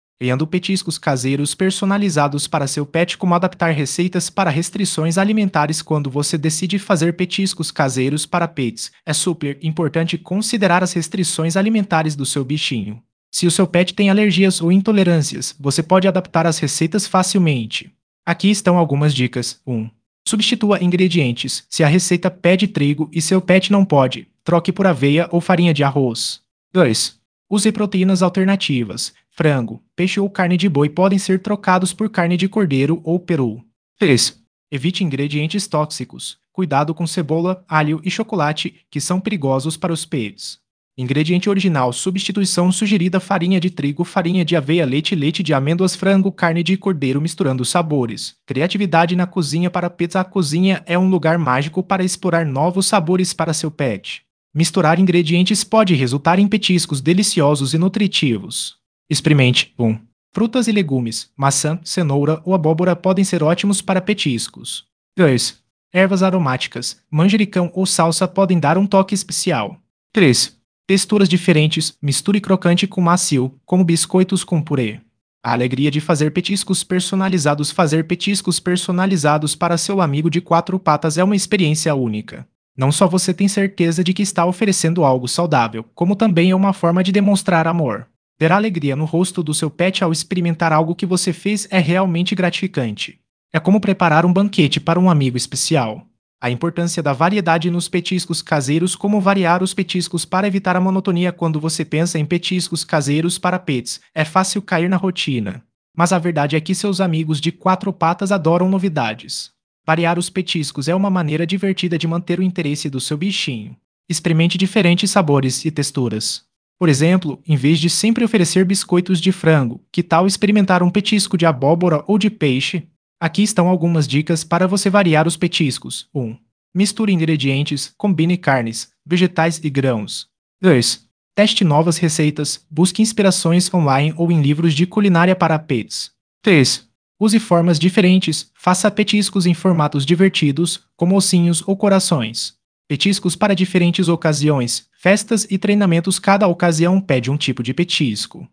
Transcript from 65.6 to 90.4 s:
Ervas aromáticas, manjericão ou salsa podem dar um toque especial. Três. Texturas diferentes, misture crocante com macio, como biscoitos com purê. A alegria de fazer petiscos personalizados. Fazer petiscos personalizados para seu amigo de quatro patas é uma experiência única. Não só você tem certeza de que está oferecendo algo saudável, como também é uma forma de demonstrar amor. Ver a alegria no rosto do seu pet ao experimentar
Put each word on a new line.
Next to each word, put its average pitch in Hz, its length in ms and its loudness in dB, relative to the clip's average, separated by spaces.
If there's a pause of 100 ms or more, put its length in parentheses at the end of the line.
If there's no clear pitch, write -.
Ervas 185 300 2
aromáticas, 143 800 -2 (100)
manjericão 190 640 2
ou 185 120 -2
salsa 170 440 0
podem 185 280 2
dar 156 200 2
um 196 100 2
toque 196 260 2
especial. 120 640 -4 (360)
Três. 147 440 2 (300)
Texturas 196 400 2
diferentes, 156 760 0
misture 151 380 0
crocante 185 480 0
com 190 140 -4
macio, 151 520 0 (120)
como 180 180 2
biscoitos 185 640 0
com 165 160 -2
purê. 123 400 -4 (420)
A 117 80 -2
alegria 127 400 0
de 147 80 -2
fazer 151 320 0
petiscos 185 500 -4
personalizados. 180 880 -2
Fazer 160 360 0
petiscos 180 500 -2
personalizados 180 960 0
para 170 240 -2
seu 196 220 -2
amigo 156 300 0
de 165 100 -2
quatro 175 400 -2
patas 156 380 0
é 180 80 2
uma 202 100 2
experiência 165 580 0
única. 117 540 -6 (300)
Não 131 120 2
só 170 160 4
você 180 280 0
tem 196 160 0
certeza 185 520 0
de 180 120 0
que 208 100 -2
está 180 220 0
oferecendo 180 580 0
algo 131 240 2
saudável, 120 560 0 (100)
como 185 220 0
também 185 360 2
é 185 40 2
uma 196 160 2
forma 175 320 0
de 190 80 0
demonstrar 190 560 2
amor. 139 400 -2 (320)
Ver 160 120 2
a 185 40 4
alegria 170 400 0
no 156 100 -2
rosto 175 380 -2
do 151 100 -4
seu 156 160 -2
pet 185 340 -2
ao 165 80 0
experimentar 170 640 -2